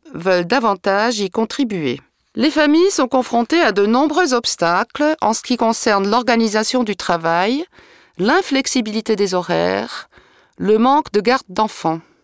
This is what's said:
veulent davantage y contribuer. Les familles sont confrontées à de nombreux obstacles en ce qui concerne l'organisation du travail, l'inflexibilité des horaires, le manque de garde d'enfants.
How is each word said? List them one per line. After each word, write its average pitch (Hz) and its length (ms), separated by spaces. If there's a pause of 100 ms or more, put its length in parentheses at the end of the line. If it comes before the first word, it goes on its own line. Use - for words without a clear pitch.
(140)
veulent 180 340
davantage 208 720
y 196 100
contribuer. 208 680 (360)
Les 262 140
familles 311 400
sont 262 200
confrontées 254 500
à 240 140
de 202 120
nombreux 285 480
obstacles 196 840
en 208 140
ce - 80
qui 240 160
concerne 214 520
l'organisation 226 760
du 202 100
travail, 180 720 (520)
l'inflexibilité 220 1000
des 190 160
horaires, 180 760 (480)
le 208 200
manque 269 340
de 208 80
garde 240 300
d'enfants. 180 500 (240)